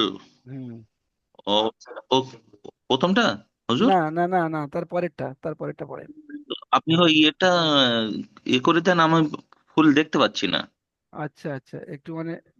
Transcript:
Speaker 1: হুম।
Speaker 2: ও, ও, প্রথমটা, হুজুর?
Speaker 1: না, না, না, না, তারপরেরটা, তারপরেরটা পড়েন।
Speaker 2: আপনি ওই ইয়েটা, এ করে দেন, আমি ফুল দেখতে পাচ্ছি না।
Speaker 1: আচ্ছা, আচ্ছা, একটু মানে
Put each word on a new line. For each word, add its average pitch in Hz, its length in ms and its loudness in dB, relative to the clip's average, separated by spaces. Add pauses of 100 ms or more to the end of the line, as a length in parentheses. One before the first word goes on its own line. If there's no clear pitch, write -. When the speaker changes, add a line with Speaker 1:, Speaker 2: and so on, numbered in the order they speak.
(460)
Speaker 1:
হুম। 127 280 -14 (720)
Speaker 2:
ও, 101 80 0 (560)
ও, 131 60 4 (680)
প্রথমটা, 190 400 2 (380)
হুজুর? 156 260 0
Speaker 1:
না, 185 100 4 (120)
না, 170 160 -2
না, 180 220 0
না, 156 180 -6
তারপরেরটা, 170 600 -8 (140)
তারপরেরটা 156 440 -10
পড়েন। - 240 -16 (640)
Speaker 2:
আপনি 135 260 0
ওই 170 160 6
ইয়েটা, 156 380 4 (960)
এ 127 140 2
করে 165 220 2
দেন, 175 180 2
আমি 160 200 4 (460)
ফুল 160 280 2
দেখতে 151 240 0
পাচ্ছি 107 300 0
না। 78 140 -2 (520)
Speaker 1:
আচ্ছা, - 420 -12
আচ্ছা, 135 220 -16 (100)
একটু 143 280 -16
মানে 165 180 -8 (260)